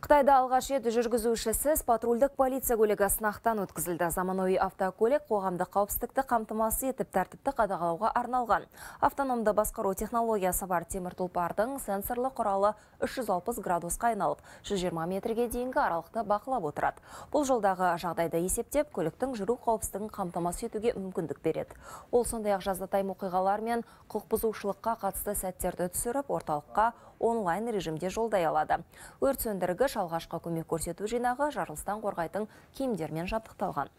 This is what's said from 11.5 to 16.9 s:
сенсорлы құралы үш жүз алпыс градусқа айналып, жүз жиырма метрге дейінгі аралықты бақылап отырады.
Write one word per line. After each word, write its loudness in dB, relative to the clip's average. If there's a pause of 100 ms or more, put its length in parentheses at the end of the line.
сенсорлы -2
құралы 2 (240)
үш -4
жүз -4
алпыс 0
градусқа 0
айналып, 0 (240)
жүз -2
жиырма -2
метрге -2
дейінгі -4
аралықты -2
бақылап -2
отырады. -2 (320)